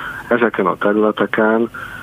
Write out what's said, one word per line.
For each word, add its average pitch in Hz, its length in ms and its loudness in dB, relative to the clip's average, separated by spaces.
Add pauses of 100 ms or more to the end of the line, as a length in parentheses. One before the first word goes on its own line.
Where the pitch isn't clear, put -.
(280)
Ezeken 117 380 2
a 90 120 0
területeken, 110 920 2 (340)